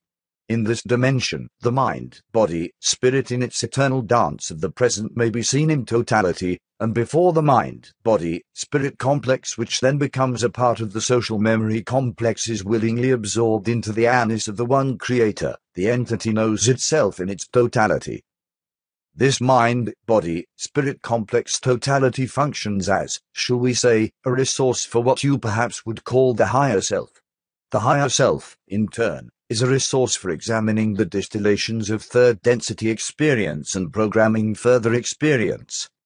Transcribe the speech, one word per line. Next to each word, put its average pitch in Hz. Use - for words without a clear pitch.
In 110
this 110
dimension, 123
the 120
mind, 87
body, 87
spirit 127
in 123
its -
eternal 131
dance 107
of 80
the 90
present 110
may 117
be 113
seen 147
in 139
totality, 98
and 110
before 147
the 160
mind, 104
body, 85
spirit -
complex 131
which -
then 135
becomes 131
a 120
part 120
of 110
the 110
social 113
memory 110
complex 117
is 107
willingly 113
absorbed 110
into 110
the 113
awareness 117
of 101
the 120
one 135
creator, 107
the 92
entity 117
knows 110
itself 131
in 92
its 95
totality. 107
This 135
mind, 120
body, 87
spirit -
complex 117
totality 131
functions 104
as, 82
shall -
we 123
say, 113
a 131
resource 131
for -
what 127
you 139
perhaps 110
would 110
call 127
the 107
higher 123
self. -
The 117
higher 139
self, 101
in 104
turn, 73
is 110
a 127
resource 131
for 90
examining 110
the 104
distillations 104
of 107
third 123
density 113
experience 107
and 92
programming 110
further 117
experience. 113